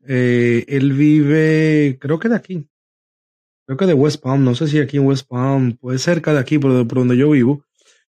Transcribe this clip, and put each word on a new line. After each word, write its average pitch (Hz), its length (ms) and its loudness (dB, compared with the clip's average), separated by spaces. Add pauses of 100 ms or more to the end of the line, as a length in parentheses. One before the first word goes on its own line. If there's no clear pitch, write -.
eh, 123 600 0
él 139 260 -2
vive, 151 1040 2
creo 156 200 -4
que 226 100 -2
de 240 60 0
aquí, 180 320 -8 (1000)
creo 135 140 -8
que 190 80 0
de 170 80 2
West 143 260 0
Palm, 135 220 0
no 123 100 2
sé 160 140 -4
si 147 120 -2
aquí 143 180 -4
en 139 100 2
West 135 200 -2
Palm, 127 540 -2
pues 127 220 -6
cerca 165 280 -2
de 147 80 2
aquí, 143 200 -2
por, 127 280 0
por 127 120 -4
donde 123 180 2
yo 143 140 2
vivo, 139 320 2 (520)